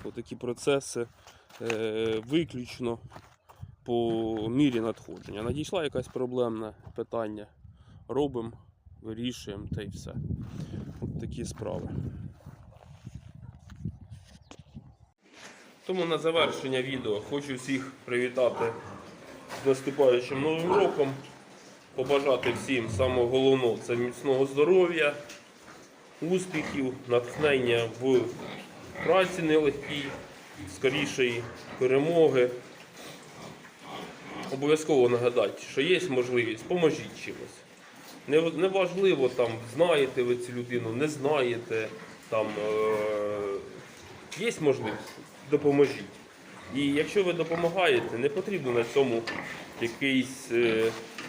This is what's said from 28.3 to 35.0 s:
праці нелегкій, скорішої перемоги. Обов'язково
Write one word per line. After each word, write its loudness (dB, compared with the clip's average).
праці 2
нелегкій, 2
скорішої 0
перемоги. 6
Обов'язково 6